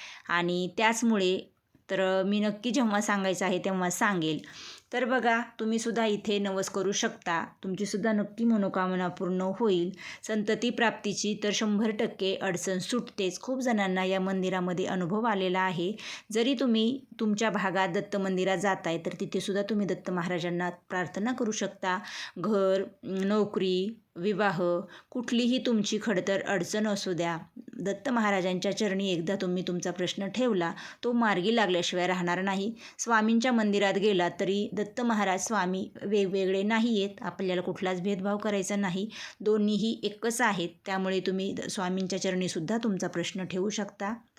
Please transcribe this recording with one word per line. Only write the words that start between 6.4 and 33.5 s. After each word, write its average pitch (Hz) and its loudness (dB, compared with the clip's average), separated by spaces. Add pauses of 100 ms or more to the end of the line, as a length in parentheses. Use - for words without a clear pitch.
करू 190 0
शकता, 202 -2 (180)
तुमचीसुद्धा 202 -2
नक्की 208 0
मनोकामना 185 2
पूर्ण 185 -2
होईल. 190 2 (320)
संतती 220 0
प्राप्तीची 214 0
तर 208 2
शंभर 214 2
टक्के 208 -2
अडचण 185 -2
सुटतेच. 190 -2
खूप 262 -4
जणांना 202 2
या 190 2
मंदिरामध्ये 185 0
अनुभव 185 -2
आलेला 190 2
आहे. 185 0 (380)
जरी 233 2
तुम्ही 233 2 (180)
तुमच्या 214 0
भागात 185 0
दत्त 196 -2
मंदिरात 190 2
जाताय, 180 0
तर 165 -6 (100)
तिथेसुद्धा 190 -2
तुम्ही 208 0
दत्त - -4
महाराजांना 175 -2
प्रार्थना 185 -4
करू 247 -2
शकता. 190 -2 (400)
घर, 196 4 (200)
नोकरी, 190 0 (160)
विवाह, 185 0 (480)
कुठलीही 240 2
तुमची 220 2
खडतर 196 0
अडचण 202 0
असू 202 -2
द्या, 170 -2 (420)
दत्त 196 -4
महाराजांच्या 202 2
चरणी 196 0
एकदा 170 0
तुम्ही 185 -2
तुमचा 175 -2
प्रश्न 180 -4
ठेवला, 196 0 (300)
तो 240 0
मार्गी 220 2
लागल्याशिवाय 180 2
राहणार 180 0
नाही. 196 -2 (260)
स्वामींच्या 226 4